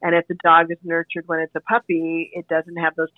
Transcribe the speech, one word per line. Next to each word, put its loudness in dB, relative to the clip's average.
and 2
if 2
the -6
dog 6
is -6
nurtured -4
when -2
it's -6
a -4
puppy, -2
it -10
doesn't -2
have -2
those -4